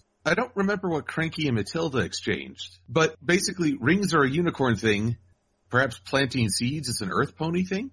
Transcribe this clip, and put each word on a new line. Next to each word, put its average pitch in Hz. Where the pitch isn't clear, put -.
I 160
don't 240
remember 196
what 151
Cranky 160
and 120
Matilda 131
exchanged, 78
but 156
basically 175
rings 170
are 151
a 135
unicorn 139
thing. 107
Perhaps 127
planting 131
seeds 123
is 107
an 98
earth 123
pony 170
thing? 202